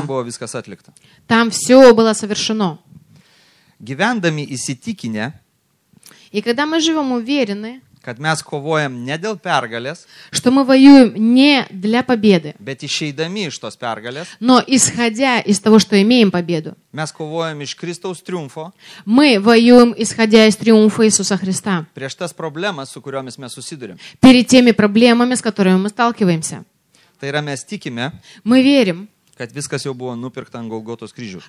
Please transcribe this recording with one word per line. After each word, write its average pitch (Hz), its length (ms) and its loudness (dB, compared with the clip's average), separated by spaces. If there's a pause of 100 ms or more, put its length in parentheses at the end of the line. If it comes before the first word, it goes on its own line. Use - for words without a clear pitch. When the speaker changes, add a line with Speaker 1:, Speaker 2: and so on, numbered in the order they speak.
Speaker 1:
Ten 143 60 -6
buvo 131 180 -6
viskas 117 300 -12
atlikta. 104 380 -16 (340)
Speaker 2:
Там 233 240 0
все 254 440 8
было 220 200 2
совершено. 208 640 -6 (1000)
Speaker 1:
Gyvendami 165 680 -4
įsitikinę, 127 840 -8 (1000)
Speaker 2:
И 208 100 -6
когда 240 240 -4
мы 320 140 -4
живем 311 320 -4
уверены, 233 680 -6 (220)
Speaker 1:
kad 120 160 -14
mes 156 240 -4
kovojam 143 640 -6
ne 139 140 -8
dėl 202 200 -8
pergalės, 127 680 -6 (240)
Speaker 2:
что - 200 -4
мы 269 140 2
воюем 269 500 8 (200)
не 269 360 2
для 214 320 -4
победы, 202 560 0
Speaker 1:
bet 127 240 -14
išeidami 160 680 -8
iš - 100 -12
tos 110 180 -14
pergalės, 120 500 -10 (140)
Speaker 2:
но 247 260 4
исходя 240 760 -2
из 202 200 -2
того, 220 180 4
что 202 240 2
имеем 226 280 2
победу, 170 460 -6 (160)
Speaker 1:
mes 151 200 -10
kovojam 160 500 -8
iš - 140 -12
Kristaus 175 480 -12
triumfo 165 480 -12 (320)
Speaker 2:
мы 247 360 4
воюем, 240 560 6
исходя 220 500 2
из 214 100 2
триумфа 220 500 4
Иисуса 196 300 -2
Христа. 185 580 -6
Speaker 1:
prieš 131 220 -12
tas 170 180 -10
problemas, 170 560 -8
su 135 100 -20
kuriomis 131 380 -12
mes 127 140 -16
susiduriam. 123 460 -16 (220)
Speaker 2:
Перед 254 280 6
теми 247 240 6
проблемами, 233 600 2
с - 80 -6
которыми 190 360 0
мы 196 100 -4
сталкиваемся. 190 760 -4 (560)
Speaker 1:
Tai 139 100 -10
yra, 147 120 -4
mes 139 220 -10
tikime, 135 480 -10 (320)
Speaker 2:
Мы 254 180 4
верим, 214 460 0 (300)
Speaker 1:
kad 120 140 -12
viskas 143 320 -10
jau 135 100 -8
buvo 123 220 -10
nupirkta 123 420 -14
ant 117 100 -12
Golgotos 110 460 -12
kryžiaus. 95 340 -14